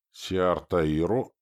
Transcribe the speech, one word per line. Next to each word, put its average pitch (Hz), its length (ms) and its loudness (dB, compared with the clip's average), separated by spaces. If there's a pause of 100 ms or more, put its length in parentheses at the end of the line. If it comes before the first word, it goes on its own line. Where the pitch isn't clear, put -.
(120)
Сиар 92 480 0
Таиру 85 800 0